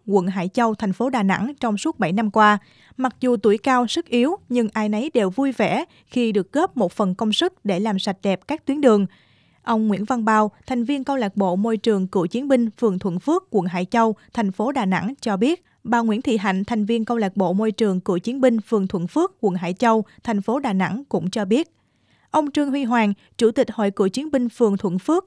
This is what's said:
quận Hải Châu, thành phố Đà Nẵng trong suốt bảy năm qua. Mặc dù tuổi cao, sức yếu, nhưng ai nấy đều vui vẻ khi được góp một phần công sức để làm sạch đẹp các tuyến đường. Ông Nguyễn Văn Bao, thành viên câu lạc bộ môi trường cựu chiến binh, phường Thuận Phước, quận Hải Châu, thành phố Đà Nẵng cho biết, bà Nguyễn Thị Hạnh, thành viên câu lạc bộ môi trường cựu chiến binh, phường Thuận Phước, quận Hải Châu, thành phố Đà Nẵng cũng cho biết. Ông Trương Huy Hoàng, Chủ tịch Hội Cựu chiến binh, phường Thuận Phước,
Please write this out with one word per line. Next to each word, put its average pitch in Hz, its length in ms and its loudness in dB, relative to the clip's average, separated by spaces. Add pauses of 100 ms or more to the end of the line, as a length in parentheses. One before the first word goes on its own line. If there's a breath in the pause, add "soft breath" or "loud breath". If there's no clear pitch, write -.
quận 190 200 2
Hải 185 220 -4
Châu, 226 260 0
thành 202 180 -4
phố 240 180 -2
Đà 254 120 0
Nẵng 196 380 0
trong 214 180 -2
suốt 311 200 -4
bảy 165 140 0
năm 214 180 0
qua. 208 280 4 (380 soft breath)
Mặc 254 240 -4
dù 247 160 2
tuổi 214 220 2
cao, 247 280 0
sức 330 200 -4
yếu, 254 300 0 (120)
nhưng 240 240 0
ai 214 160 -2
nấy 214 260 -2
đều 202 160 2
vui 269 220 -2
vẻ 233 320 -2 (220 soft breath)
khi 233 260 0
được 190 200 -2
góp - 240 -2
một 196 160 0
phần 190 220 0
công 214 180 -2
sức 349 200 0 (120)
để 190 160 0
làm 208 180 -2
sạch 190 240 -4
đẹp 190 260 0
các 311 180 -8
tuyến 277 140 -2
đường. 214 260 6 (560 soft breath)
Ông 220 260 0
Nguyễn 202 160 0
Văn 233 200 -2
Bao, 214 260 4 (160 soft breath)
thành 240 180 -2
viên 269 200 -2
câu 277 120 -2
lạc 220 200 -2
bộ 190 200 2
môi 226 200 0
trường 202 300 0
cựu 185 200 0
chiến 254 220 -4
binh, 240 300 2
phường 202 200 0
Thuận 180 200 -4
Phước, 349 320 0
quận 185 160 0
Hải 180 180 -4
Châu, 226 320 2 (180 soft breath)
thành 202 180 -2
phố 226 200 -4
Đà 269 120 -2
Nẵng 190 360 0
cho 208 160 -2
biết, 254 280 0 (200)
bà 233 160 0
Nguyễn 226 220 0
Thị 226 140 0
Hạnh, 196 280 0
thành 214 200 -2
viên 226 200 0
câu 233 120 -2
lạc 202 200 -2
bộ 185 160 2
môi 214 200 0
trường 196 280 0
cựu 180 180 -2
chiến 240 220 -4
binh, 240 200 4
phường 202 260 -2
Thuận 180 200 -4
Phước, 330 340 -2
quận 190 140 0
Hải 175 180 -4
Châu, 220 320 2 (200 soft breath)
thành 208 180 -2
phố 226 160 -2
Đà 254 140 -2
Nẵng 190 360 -2
cũng 180 220 -2
cho 214 140 -4
biết. 233 280 0 (580)
Ông 302 200 0
Trương 285 200 0
Huy 277 140 -2
Hoàng, 226 280 2 (260 soft breath)
Chủ 233 120 4
tịch 240 200 0
Hội 208 200 -2
Cựu 196 180 0
chiến 294 220 -6
binh, 254 180 0
phường 214 280 0
Thuận 185 220 -4
Phước, 330 280 0